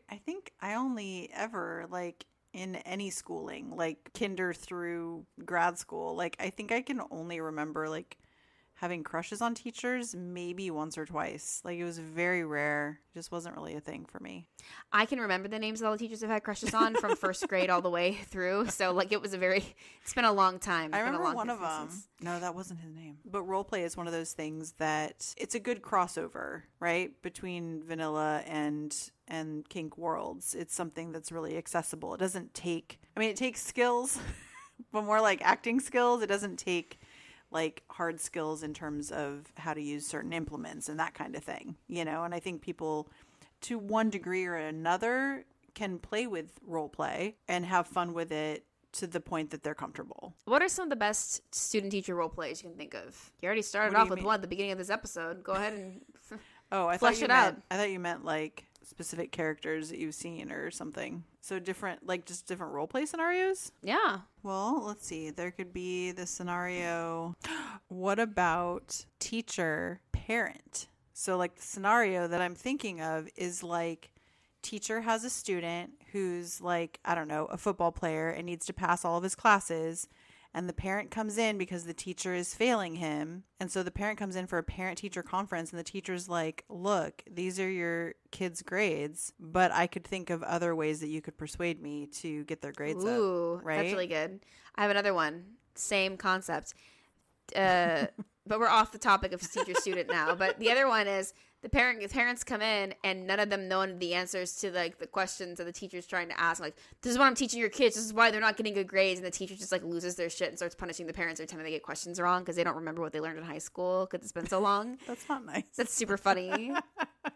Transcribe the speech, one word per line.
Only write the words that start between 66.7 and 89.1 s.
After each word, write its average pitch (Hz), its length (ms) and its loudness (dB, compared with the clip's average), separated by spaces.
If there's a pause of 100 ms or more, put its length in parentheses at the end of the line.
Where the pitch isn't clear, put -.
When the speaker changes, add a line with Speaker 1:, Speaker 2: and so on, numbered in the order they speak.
Speaker 1:
<gasps> 294 440 -8
What 190 300 0
about 180 840 2 (160)
teacher 175 800 -2 (120)
parent? - 760 -2 (240)
So, - 240 0
like, 175 200 2
the - 60 -16
scenario 196 640 4
that 170 140 0
I'm 175 140 0
thinking 220 460 -4
of 160 360 -2
is, 180 260 -4
like, 170 480 -2 (520)
teacher 220 400 -4
has 220 220 2
a 247 60 -4
student 175 600 -2 (220)
who's, 175 480 -2
like, 175 440 0
I 175 100 4
don't 156 140 -2
know, 151 180 0
a - 100 -6
football 180 360 2
player 160 380 0
and 170 160 -4
needs 175 200 -6
to 180 60 -6
pass 175 320 2
all 170 120 2
of 175 60 0
his 185 120 0
classes. 170 720 4 (440)
And 175 160 -4
the 175 40 -2
parent 196 380 -2
comes 214 280 -2
in 214 200 4
because 175 260 -4
the 170 100 -6
teacher 180 400 -4
is 175 200 -2
failing 214 420 2
him. 160 480 -2 (160)
And 185 100 -4
so 190 120 0
the 180 80 -2
parent 208 280 -2
comes 190 180 -2
in 185 100 -2
for 180 120 -2
a 165 40 0
parent-teacher 185 600 -4
conference, 180 480 -2
and 170 80 -8
the 165 60 -6
teacher's 185 460 -6
like, 160 400 0
"Look, 185 600 0
these 180 300 -4
are 190 100 0
your 170 440 -2 (160)
kids' 175 320 -4
grades, 160 760 0